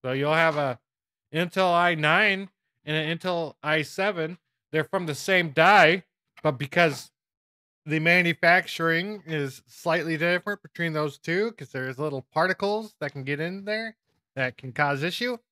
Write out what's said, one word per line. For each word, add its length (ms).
So 100
you'll 220
have 220
a 240
Intel 400
I 220
nine 560
and 120
an 200
Intel 460
I 200
seven. 560
They're 140
from 220
the 80
same 360
die, 540
but 100
because 600
the 140
manufacturing 1300
is 400
slightly 500
different 460
between 320
those 240
two, 340
'cause 180
there's 280
little 240
particles 760
that 140
can 120
get 160
in 260
there 300
that 220
can 160
cause 300
issue 360